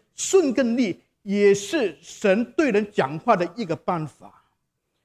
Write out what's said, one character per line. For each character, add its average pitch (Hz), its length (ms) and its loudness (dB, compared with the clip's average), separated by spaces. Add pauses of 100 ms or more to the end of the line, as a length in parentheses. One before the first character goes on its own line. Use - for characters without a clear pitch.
(140)
顺 330 380 2
跟 233 240 0
逆 226 220 -2 (240)
也 202 320 4
是 202 460 -2
神 208 520 -2
对 302 180 0
人 208 200 0
讲 147 300 -4
话 226 160 2
的 175 180 -4
一 240 100 -8
个 160 120 -6
办 165 300 -6
法。 - 360 -20 (640)